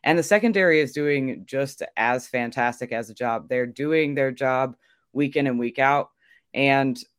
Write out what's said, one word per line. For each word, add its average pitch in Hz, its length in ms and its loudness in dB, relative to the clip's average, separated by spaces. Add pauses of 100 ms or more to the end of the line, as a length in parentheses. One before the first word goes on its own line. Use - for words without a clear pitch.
And 160 120 4
the 165 60 2
secondary 196 580 4
is 139 120 -2
doing 143 540 -2
just 139 360 -6 (140)
as 123 320 0
fantastic 120 640 -4
as 113 180 -6
a 107 40 -20
job. 113 340 -6
They're 127 180 -2
doing 147 480 -2
their 135 160 0
job 131 460 -2 (360)
week 143 220 -2
in 143 140 0
and 120 100 -2
week 120 220 -4
out. 139 300 2 (440)
And 135 420 2 (220)